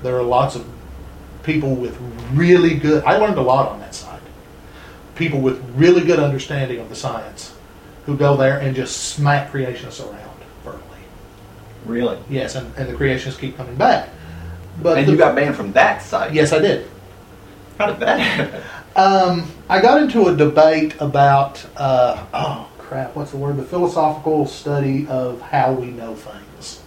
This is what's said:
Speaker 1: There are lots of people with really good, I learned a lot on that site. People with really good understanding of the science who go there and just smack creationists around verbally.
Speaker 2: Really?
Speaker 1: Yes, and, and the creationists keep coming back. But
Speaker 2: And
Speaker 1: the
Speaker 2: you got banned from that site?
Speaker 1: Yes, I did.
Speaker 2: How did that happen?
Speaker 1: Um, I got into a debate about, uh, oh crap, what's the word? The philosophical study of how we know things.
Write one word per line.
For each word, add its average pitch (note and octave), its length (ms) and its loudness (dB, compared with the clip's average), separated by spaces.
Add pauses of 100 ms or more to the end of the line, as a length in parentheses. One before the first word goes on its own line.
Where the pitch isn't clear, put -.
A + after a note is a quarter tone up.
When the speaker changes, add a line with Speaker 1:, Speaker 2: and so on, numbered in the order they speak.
Speaker 1:
There B2+ 140 -2
are B2 60 0
lots B2 320 0
of A#2 100 -10 (760)
people D3+ 320 0
with B2 220 -6 (360)
really E3+ 420 6
good, D3 300 2
I F#3 120 4
learned G#3 200 2
a C3+ 40 0
lot B2+ 280 2
on - 100 -12
that - 160 -18
site. - 240 -16 (960)
People D3 240 -2
with C3 240 0 (120)
really E3+ 260 6
good D#3 180 2
understanding C3+ 600 -2
of A2 100 -14
the A2+ 60 -14
science A2+ 600 -10 (500)
who C#3+ 120 -2
go C#3+ 180 4
there C3+ 240 2
and C3 160 -2
just B2+ 220 -6 (180)
smack C#3+ 360 0
creationists - 540 -8
around - 340 -16 (240)
verbally. - 200 -16 (1000)
Speaker 2:
Really? A#2 320 -2 (120)
Speaker 1:
Yes, C3 260 -4
and, B2 200 -10
and C3 140 -6
the A#2+ 40 -8
creationists C3 460 -2
keep C3+ 180 -8
coming B2 180 -10
back. - 340 2 (720)
But E3 160 2
Speaker 2:
And C#3+ 100 2
Speaker 1:
the D3+ 60 6
Speaker 2:
you D3+ 40 4
got E3 180 6
banned C#3 200 0
from G2 180 -8
that - 280 4
site? - 320 -4
Speaker 1:
Yes, D3+ 200 4
I D#3 60 4
did. F3 300 0 (880)
Speaker 2:
How G#3 100 0
did G3 140 -4
that - 180 0
happen? - 420 -4 (340)
Speaker 1:
Um, F#3 560 2 (180)
I F#3 120 4
got C#4 200 6
into A#3 260 4
a E3 80 4
debate D3+ 640 4
about, C#3 680 2 (120)
uh, B2+ 460 2 (100)
oh - 340 -6 (100)
crap, - 380 -10
what's D3 160 -8
the C#3 60 -10
word? C#3+ 200 -4
The C3 60 -6
philosophical D#3 800 0
study C#3 640 -2
of B2+ 340 -4
how C3 320 0
we B2 140 -6
know A#2 260 -12
things. - 720 -18